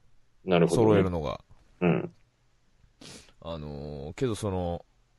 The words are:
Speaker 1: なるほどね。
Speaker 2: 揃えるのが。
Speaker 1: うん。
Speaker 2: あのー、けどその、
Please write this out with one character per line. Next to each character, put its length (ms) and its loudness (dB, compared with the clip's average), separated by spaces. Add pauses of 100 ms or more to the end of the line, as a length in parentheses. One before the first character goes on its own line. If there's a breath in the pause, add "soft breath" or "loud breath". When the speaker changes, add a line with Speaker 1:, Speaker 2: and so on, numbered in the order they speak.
(440)
Speaker 1:
な 140 2
る 80 6
ほ 80 0
ど 80 4
ね。 60 6
Speaker 2:
揃 100 6
え 60 6
る 60 -2
の 100 -4
が。 200 -6 (400)
Speaker 1:
う 60 2
ん。 260 0 (1300 loud breath)
Speaker 2:
あ 140 -10
の 540 -12
ー、 40 -14
け 120 -2
ど 80 -2
そ 160 -6
の、 340 -4 (340)